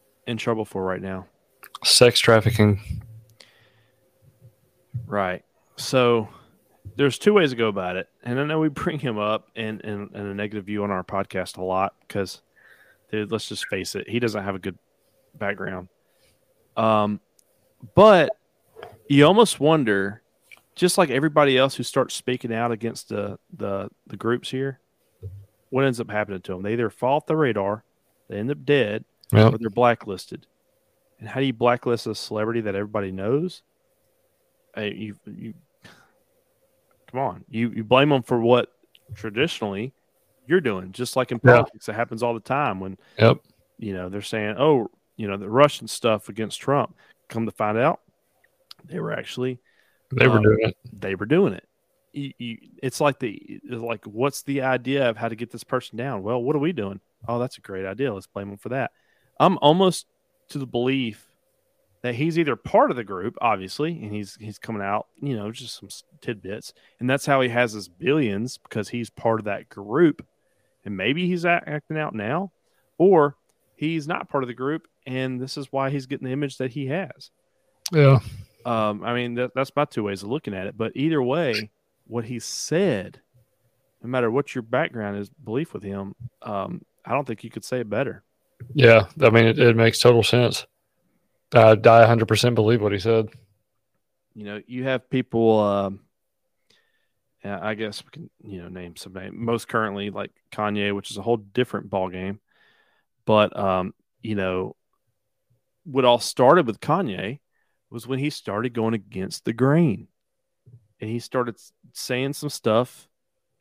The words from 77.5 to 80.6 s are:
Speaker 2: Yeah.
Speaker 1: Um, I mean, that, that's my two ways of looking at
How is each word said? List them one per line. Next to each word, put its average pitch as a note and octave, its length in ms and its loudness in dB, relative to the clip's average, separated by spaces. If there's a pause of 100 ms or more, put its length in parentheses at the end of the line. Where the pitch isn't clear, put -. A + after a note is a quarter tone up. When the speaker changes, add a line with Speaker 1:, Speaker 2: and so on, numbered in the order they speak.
Speaker 2:
Yeah. C#3 260 8 (480)
Speaker 1:
Um, G#2+ 380 -2
I A#2+ 100 -2
mean, A#2+ 220 -4
that, B2 180 -4
that's C3+ 200 -2
my D3 120 2
two - 160 -4
ways G2 200 -6
of G2+ 60 -10
looking A#2+ 260 -6
at F#2+ 120 -6